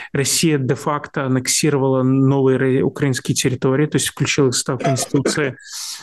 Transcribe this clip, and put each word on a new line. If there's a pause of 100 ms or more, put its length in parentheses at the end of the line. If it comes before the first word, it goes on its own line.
(140)
Россия
де-факто
аннексировала
новые
ре-,
украинские
территории,
то
есть
включила
их
в
состав
Конституции. (460)